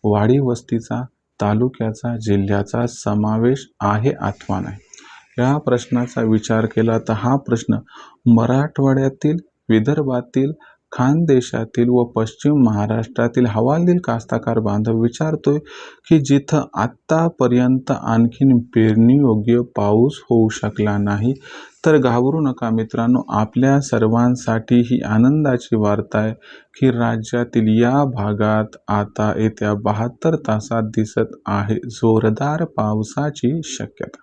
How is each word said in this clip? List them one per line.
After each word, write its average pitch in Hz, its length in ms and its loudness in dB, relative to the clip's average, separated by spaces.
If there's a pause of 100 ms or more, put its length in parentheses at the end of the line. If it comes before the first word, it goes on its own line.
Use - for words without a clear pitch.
वाडी 107 340 2
वस्तीचा, 120 640 -4 (380)
तालुक्याचा, 113 720 -2
जिल्ह्याचा 101 720 -2
समावेश 110 800 -2 (120)
आहे 107 400 0
अथवा 98 400 -6
नाही, 92 160 -10 (640)
या 135 200 2
प्रश्नाचा 123 640 -2
विचार 110 440 0
केला 113 320 0
तर 110 140 -4
हा 120 240 0
प्रश्न 117 420 -2 (480)
मराठवाड्यातील, 135 1080 2 (320)
विदर्भातील, 131 840 0 (400)
खानदेशातील 127 960 0
व 123 160 2
पश्चिम 120 600 0
महाराष्ट्रातील 113 800 0
हवालदिल 151 520 0
कास्तकार 117 600 -4
बांधव 110 440 -2
विचारतोय 147 560 -2 (500)
की 160 100 6
जिथं 139 440 2 (120)
आत्तापर्यंत 127 1160 0
आणखीन 120 680 2
पेरणीयोग्य 117 1040 4 (160)
पाऊस 107 440 2 (100)
होऊ 113 180 4
शकला 107 500 -2
नाही, 101 360 -2 (520)
तर 160 100 4
घाबरू 131 440 0
नका 123 300 -4
मित्रांनो, 117 580 0
आपल्या 123 520 0
सर्वांसाठी 117 1000 0
ही 120 200 0
आनंदाची 127 760 0
वार्ता 104 420 0
आहे 110 160 -2 (460)
की 131 100 4
राज्यातील 117 920 0
या 135 220 2
भागात 107 720 -2 (120)
आता 104 480 -2
येत्या 107 380 0
बहात्तर 113 640 -2
तासात 110 460 -4
दिसत 110 540 -4 (100)
आहे 101 280 -2
जोरदार 117 920 0
पावसाची 123 1000 -4
शक्यता. - 580 -12